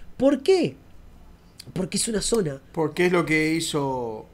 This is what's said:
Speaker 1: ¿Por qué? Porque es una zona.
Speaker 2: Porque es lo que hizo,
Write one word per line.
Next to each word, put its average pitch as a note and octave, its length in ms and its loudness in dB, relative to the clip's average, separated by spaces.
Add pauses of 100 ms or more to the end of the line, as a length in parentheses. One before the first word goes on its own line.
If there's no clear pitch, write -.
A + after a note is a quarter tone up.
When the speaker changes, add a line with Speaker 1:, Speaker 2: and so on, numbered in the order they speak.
(160)
Speaker 1:
¿Por C#4 260 4
qué? E4+ 320 2 (1000)
Porque F3+ 240 -4
es - 100 -2
una G#3+ 140 -2
zona. E3 380 0 (120)
Speaker 2:
Porque D#3+ 340 0
es F3+ 60 2
lo E3+ 120 2
que D#3 300 2
hizo, C3 800 -4